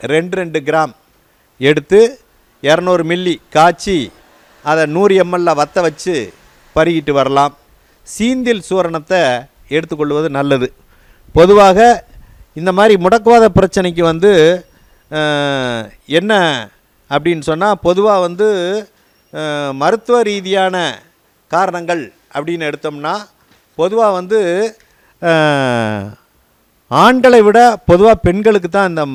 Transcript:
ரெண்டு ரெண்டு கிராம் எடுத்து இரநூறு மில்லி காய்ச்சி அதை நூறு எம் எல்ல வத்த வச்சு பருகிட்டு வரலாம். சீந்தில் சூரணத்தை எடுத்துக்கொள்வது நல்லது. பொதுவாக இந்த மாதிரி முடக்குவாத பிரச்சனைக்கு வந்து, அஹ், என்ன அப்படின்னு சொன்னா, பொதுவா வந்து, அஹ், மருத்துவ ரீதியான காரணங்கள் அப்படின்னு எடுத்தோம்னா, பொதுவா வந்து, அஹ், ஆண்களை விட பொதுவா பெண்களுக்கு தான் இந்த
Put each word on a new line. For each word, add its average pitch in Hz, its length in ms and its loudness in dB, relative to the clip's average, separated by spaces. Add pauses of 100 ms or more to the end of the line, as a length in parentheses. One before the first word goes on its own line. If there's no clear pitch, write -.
ரெண்டு 165 340 -4
ரெண்டு 165 240 -6
கிராம் 151 340 -4 (640)
எடுத்து 185 600 2 (420)
இரநூறு 170 420 0
மில்லி 175 320 -4 (140)
காய்ச்சி 160 640 0 (520)
அதை 156 220 0
நூறு 190 300 0
எம் 175 160 0
எல்ல 175 220 0
வத்த 147 280 -2
வச்சு 156 520 -6 (420)
பருகிட்டு 160 360 0
வரலாம். 139 460 0 (600)
சீந்தில் 240 520 -2
சூரணத்தை 165 760 -2 (240)
எடுத்துக்கொள்வது 151 600 -4
நல்லது. 139 440 -2 (600)
பொதுவாக 202 720 6 (480)
இந்த 175 180 -4
மாதிரி 196 320 2
முடக்குவாத 220 520 4
பிரச்சனைக்கு 180 460 0
வந்து, 170 640 2 (460)
அஹ், 139 800 -4 (180)
என்ன 175 240 -2 (800)
அப்படின்னு 151 320 -4
சொன்னா, 170 420 -2
பொதுவா 196 360 0
வந்து, 180 300 -2 (840)
அஹ், 147 400 -8
மருத்துவ 220 480 -2
ரீதியான 190 800 -4 (460)
காரணங்கள் 170 640 -4 (200)
அப்படின்னு 151 400 -6
எடுத்தோம்னா, 151 440 -8 (600)
பொதுவா 208 340 0
வந்து, 190 640 -2 (460)
அஹ், 123 920 -2 (760)
ஆண்களை 240 540 4
விட 220 460 4
பொதுவா 190 240 6
பெண்களுக்கு 196 580 0
தான் 196 200 0
இந்த 160 260 -4